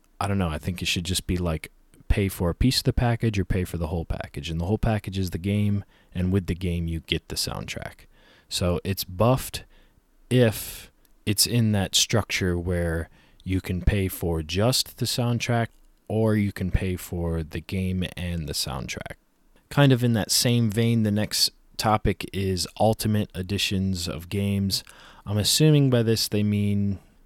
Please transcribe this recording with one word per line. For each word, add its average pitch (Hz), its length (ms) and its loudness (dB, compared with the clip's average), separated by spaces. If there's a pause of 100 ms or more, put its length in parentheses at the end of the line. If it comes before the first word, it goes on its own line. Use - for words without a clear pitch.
(200)
I 101 80 -2
don't 98 120 0
know, 87 100 2
I 76 80 -4
think 90 240 -6
it - 60 -4
should 87 180 -2
just 90 220 -4
be, 90 100 0
like, 85 340 -4 (360)
pay 98 200 2
for 92 220 -2
a 80 60 -2
piece 127 240 2
of - 60 -6
the 127 80 2
package 117 440 0
or 92 80 0
pay 92 200 0
for - 120 -8
the 80 100 -4
whole 82 180 -4
package. - 440 -8
And 82 100 -4
the 85 60 -2
whole 107 140 0
package 104 400 0
is 92 100 0
the 90 80 -6
game, 101 460 0 (280)
and 92 200 0
with 98 160 0
the 90 80 -2
game, 87 320 -2
you 82 140 -4
get - 260 -4
the 80 80 -8
soundtrack. - 720 -8 (420)
So 90 340 0
it's 98 200 -4
buffed 98 600 0 (640)
if - 640 2 (340)
it's - 220 2
in 110 240 4
that 98 240 0
structure 92 600 0
where 85 540 -2 (340)
you 92 180 0
can 90 200 -4
pay 98 260 2
for 85 360 -4
just 98 540 0
the 120 80 -2
soundtrack 120 640 -2 (380)
or 110 280 2
you 101 160 2
can 92 180 -4
pay 92 260 -2
for 85 460 -4
the 78 200 -8
game 92 420 -2 (120)
and 85 320 -6
the 71 60 -6
soundtrack. - 600 -8 (540)
Kind 143 220 6
of 123 120 4
in 120 100 4
that 101 160 0
same 120 400 2
vein, 117 320 2
the 107 80 2
next 107 400 0 (280)
topic 107 540 0
is 95 360 -2 (120)
ultimate 107 540 2
editions 95 760 -2
of 87 220 -8
games. 98 540 0 (420)
I'm 104 140 -2
assuming 143 500 6
by 120 140 4
this 110 240 2
they 104 160 0
mean 101 560 0 (260)